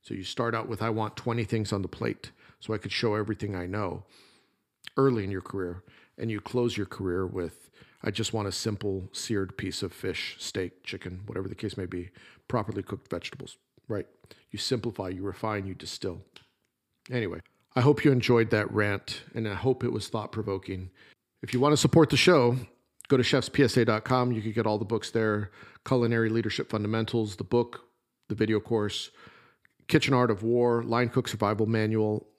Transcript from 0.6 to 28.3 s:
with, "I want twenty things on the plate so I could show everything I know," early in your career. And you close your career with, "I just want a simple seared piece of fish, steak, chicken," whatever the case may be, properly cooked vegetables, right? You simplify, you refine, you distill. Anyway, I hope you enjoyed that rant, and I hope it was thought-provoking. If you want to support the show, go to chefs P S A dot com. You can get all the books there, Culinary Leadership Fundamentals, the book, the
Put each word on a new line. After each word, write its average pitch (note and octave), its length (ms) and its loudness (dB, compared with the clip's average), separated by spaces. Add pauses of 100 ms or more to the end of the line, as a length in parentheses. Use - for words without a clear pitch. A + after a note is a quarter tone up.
with, A2 120 -6
"I A2+ 100 0
want G#2+ 260 -2
twenty A#2 260 -2
things G#2+ 300 -2
on G2 80 0
the F#2 60 -4
plate - 440 -6 (280)
so - 120 -10
I G#2+ 60 -2
could G2+ 140 -8
show G#2+ 240 0
everything G#2 400 -4
I F2+ 100 -4
know," G2 400 -4 (920)
early C3 280 4
in G2 80 -2
your F#2+ 100 -4
career. F2+ 420 -6 (320)
And A2+ 140 -4
you G#2+ 100 -2
close A#2+ 380 -2
your G2+ 80 -2
career F#2 400 -2
with, F2+ 460 -8 (320)
"I - 80 0
just G#2+ 200 -4
want G#2 160 -2
a F#2+ 40 -4
simple F#2+ 600 -4
seared G2 460 -4
piece F2+ 240 -6
of F2+ 100 -6
fish, - 480 -8
steak, - 440 -8
chicken," F#2 420 -10
whatever G2 240 -6
the G2 60 -10
case G#2 200 -6
may F#2 120 -6
be, F2+ 240 -8 (360)
properly G#2 360 -2
cooked - 260 -10
vegetables, - 480 -10 (300)
right? G#2 200 -6 (440)
You G#2 80 -10
simplify, G#2 500 -4
you F#2 140 -8
refine, G2+ 420 -4
you F#2+ 80 -8
distill. - 500 -10 (840)
Anyway, A#2 320 -4 (340)
I B2+ 60 4
hope C#3+ 240 6
you C#3+ 60 8
enjoyed A#2 400 4
that G#2+ 200 2
rant, G#2 520 -2 (100)
and A2+ 140 -4
I G2 80 -4
hope B2 280 0
it A#2+ 80 -2
was - 180 -6
thought-provoking. G2 840 -6 (500)
If - 140 -8
you A#2+ 40 2
want D3 140 6
to D3 40 4
support D#3 340 6
the C#3+ 60 4
show, B2+ 380 6 (540)
go C3+ 80 6
to B2 60 4
chefs B2+ 260 2
P C#3+ 140 4
S A#2+ 140 4
A A#2+ 60 6
dot A2 220 2
com. B2 260 2
You A2 120 -2
can A2 80 -4
get A2+ 160 0
all G#2+ 100 2
the G#2 80 -2
books A2 260 -2
there, G#2+ 380 0 (360)
Culinary A#2 440 2
Leadership A2 400 -2
Fundamentals, G#2+ 680 -2
the - 80 -6
book, - 400 0 (420)
the G#2 80 -4